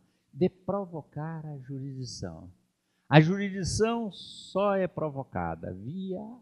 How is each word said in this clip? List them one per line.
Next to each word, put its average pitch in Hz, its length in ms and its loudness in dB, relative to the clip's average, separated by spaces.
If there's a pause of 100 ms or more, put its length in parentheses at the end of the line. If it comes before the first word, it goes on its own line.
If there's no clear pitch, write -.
(340)
de 175 160 4
provocar 165 960 -6
a 147 140 -10
jurisdição. 127 920 -10 (580)
A 147 140 10
jurisdição 196 920 2
só - 640 -2
é 190 120 2
provocada 92 840 -4
via 180 500 -6 (200)